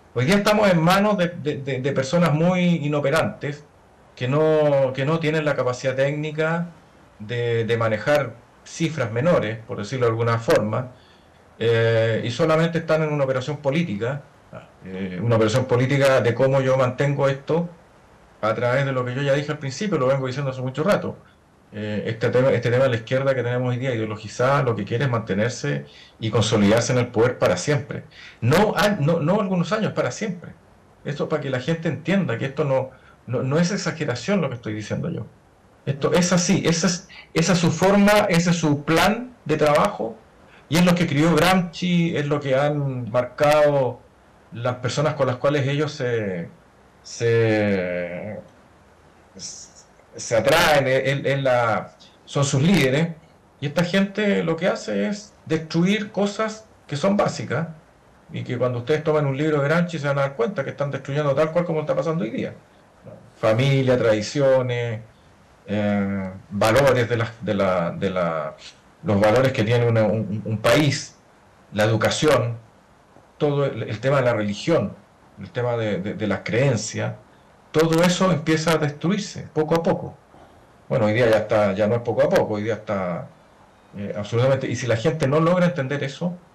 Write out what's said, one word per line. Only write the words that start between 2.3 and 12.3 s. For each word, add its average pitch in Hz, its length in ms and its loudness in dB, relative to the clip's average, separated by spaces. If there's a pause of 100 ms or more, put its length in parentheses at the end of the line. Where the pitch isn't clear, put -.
muy 175 520 2
inoperantes 143 800 -2 (500)
que 123 140 -6
no, 147 640 4
que 135 120 -4
no 160 140 0
tienen 151 260 0
la 139 100 2
capacidad 123 400 -2
técnica 156 720 -2 (500)
de, 117 460 -2
de 117 140 0
manejar 113 560 0 (320)
cifras 143 440 -4
menores, 117 560 0
por - 120 -10
decirlo 120 280 -4
de 113 60 2
alguna 113 260 0
forma, 117 540 0 (640)
eh, 113 680 2
y 120 40 -4
solamente 160 500 2